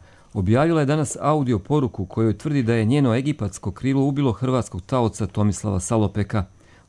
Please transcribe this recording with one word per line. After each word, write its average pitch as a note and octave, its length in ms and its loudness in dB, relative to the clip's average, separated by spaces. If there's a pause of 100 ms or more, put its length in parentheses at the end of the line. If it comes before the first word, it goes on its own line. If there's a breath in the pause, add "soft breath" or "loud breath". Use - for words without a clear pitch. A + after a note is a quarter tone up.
(340 soft breath)
objavila C3 460 2
je C#3+ 60 2
danas D3+ 340 0
audio C3+ 380 0
poruku B2+ 480 -2
kojoj A2 320 0
tvrdi C#3+ 240 0
da A2+ 120 2
je A2+ 100 2
njeno B2+ 300 4
egipatsko A#2+ 580 -4
krilo C3+ 300 0
ubilo C#3 300 2
hrvatskog B2 500 -2
taoca A2+ 440 0
Tomislava G2+ 540 0
Salopeka. G#2 640 0 (440 soft breath)